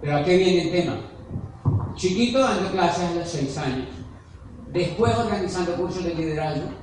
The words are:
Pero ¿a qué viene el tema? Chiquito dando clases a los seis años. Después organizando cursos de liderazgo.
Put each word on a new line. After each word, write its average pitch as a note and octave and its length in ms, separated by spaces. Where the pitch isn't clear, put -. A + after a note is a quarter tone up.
Pero C#3+ 160
¿a - 60
qué F3+ 140
viene F3+ 260
el E3 80
tema? F3 260
Chiquito A#3 440
dando G3+ 320
clases F3 320
a E3+ 120
los E3 120
seis C#3 300
años. C3 320
Después F3+ 460
organizando F3+ 580
cursos F3 280
de E3+ 100
liderazgo. D#3 560